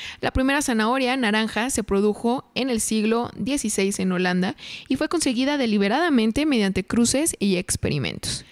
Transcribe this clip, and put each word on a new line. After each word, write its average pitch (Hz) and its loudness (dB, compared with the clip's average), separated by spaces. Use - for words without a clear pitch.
La 254 -2
primera 277 2
zanahoria 247 0
naranja 220 0
se - -2
produjo 208 0
en 262 -2
el 226 0
siglo 220 0
dieciséis 208 -2
en 185 0
Holanda 180 0
y 262 0
fue 302 -2
conseguida 285 0
deliberadamente 233 2
mediante 202 2
cruces 254 2
y 196 2
experimentos. - -4